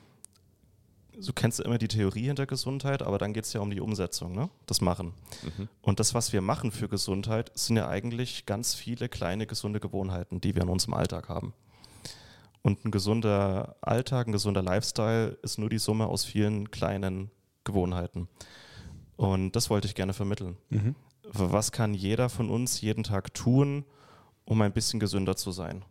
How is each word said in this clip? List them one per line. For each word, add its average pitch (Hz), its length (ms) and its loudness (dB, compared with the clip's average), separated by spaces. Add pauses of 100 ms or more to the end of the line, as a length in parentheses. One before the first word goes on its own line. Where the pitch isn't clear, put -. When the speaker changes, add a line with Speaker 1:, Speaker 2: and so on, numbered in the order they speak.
(1200)
Speaker 1:
Du 190 140 -6
kennst - 280 0
immer 117 180 0
die 110 100 0
Theorie 107 380 0
hinter 139 180 -2
Gesundheit, 139 580 -2
aber 98 140 0
dann 101 160 -2
geht's 110 220 -4
ja 107 80 -2
um 101 80 -2
die 101 100 -4
Umsetzung, 95 540 -4
ne? 135 160 -2 (160)
Das - 160 0
Machen. 90 320 2 (420)
Speaker 2:
Mhm. 98 120 -8 (120)
Speaker 1:
Und 101 180 4
das, 110 140 4
was 117 220 0
wir 95 80 4
machen 113 300 0
für 104 180 -4
Gesundheit, 101 640 -2
sind - 240 2
ja 90 100 2
eigentlich 117 560 -4
ganz 104 300 -2
viele 120 340 -6
kleine, 98 380 -2
gesunde 107 340 -4
Gewohnheiten, 95 600 -2
die - 120 2
wir 90 80 4
in 90 60 2
unserem 92 240 2
Alltag - 380 -2
haben. 82 240 -6 (1040)
Und 98 240 2
ein 110 60 -2
gesunder 101 920 2
Alltag, 123 460 0
ein 113 60 0
gesunder 101 280 2
Lifestyle 110 840 0
ist - 160 -6
nur 107 120 -2
die 113 80 2
Summe 110 280 2
aus - 200 -2
vielen 104 440 0
kleinen 98 600 -2 (340)
Gewohnheiten. 90 640 0 (880)
Und 95 400 4
das - 140 0
wollte 104 180 4
ich 101 60 -6
gerne 95 180 0
vermitteln. 98 460 -4 (100)
Speaker 3:
Mhm. 107 280 2 (260)
Speaker 1:
W-, 92 280 0
was 104 220 4
kann 107 220 0
jeder 107 340 0
von 117 220 -2
uns 120 320 -2
jeden 107 220 0
Tag 98 280 -2
tun, 139 540 4 (580)
um 110 160 4
ein 101 120 4
bisschen 113 280 -2
gesünder 95 340 2
zu - 160 -4
sein? 90 400 -8